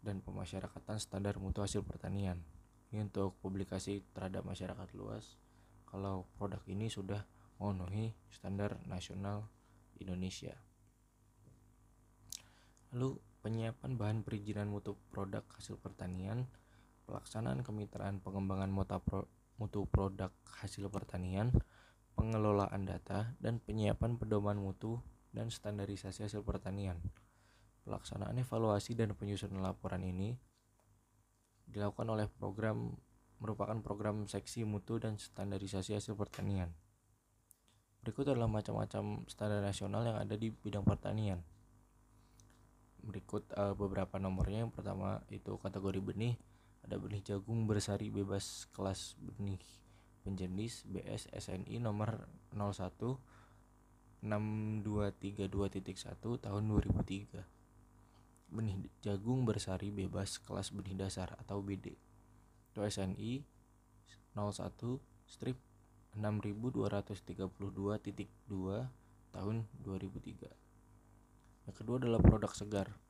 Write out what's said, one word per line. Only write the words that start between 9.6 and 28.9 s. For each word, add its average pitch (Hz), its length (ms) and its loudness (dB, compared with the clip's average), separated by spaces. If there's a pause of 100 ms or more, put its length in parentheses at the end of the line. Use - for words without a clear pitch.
Indonesia. 92 560 -4 (2500)
Lalu, 131 240 0 (240)
penyiapan 113 560 -2
bahan 107 240 2
perizinan 104 480 -2
mutu 101 240 -4 (160)
produk 101 320 -2 (160)
hasil - 240 -10
pertanian, 92 640 -4 (600)
pelaksanaan 123 560 -2
kemitraan 101 560 -4
pengembangan 95 520 0
mutu 95 320 2
pro-, - 280 0 (320)
mutu 101 280 0
produk 98 400 4 (280)
hasil 101 320 -6
pertanian, 98 640 2 (640)
pengelolaan 107 640 6
data, 98 560 0
dan 117 240 0
penyiapan 110 560 4
pedoman 104 400 4
mutu 101 400 -2 (360)
dan 113 160 -2
standarisasi 101 800 -4
hasil 104 160 -4
pertanian. 95 520 -2 (880)
Pelaksanaan 104 560 -4
evaluasi 113 560 4